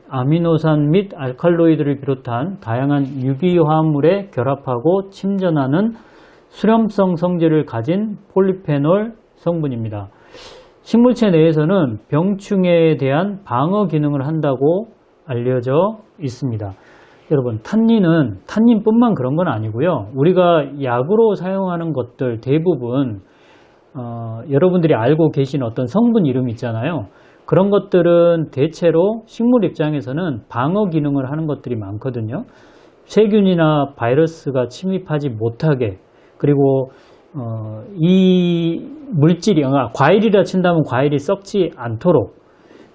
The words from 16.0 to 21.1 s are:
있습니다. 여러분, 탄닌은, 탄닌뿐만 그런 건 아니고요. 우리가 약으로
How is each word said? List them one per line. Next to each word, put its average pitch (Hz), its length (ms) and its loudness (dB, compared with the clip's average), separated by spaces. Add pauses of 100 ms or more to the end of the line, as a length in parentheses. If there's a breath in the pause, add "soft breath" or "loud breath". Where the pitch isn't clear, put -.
있습니다. 113 520 -8 (600 soft breath)
여러분, 123 320 0
탄닌은, 175 800 2
탄닌뿐만 226 680 2
그런 131 200 -2
건 175 140 -2
아니고요. 113 680 -4
우리가 156 680 2
약으로 160 540 0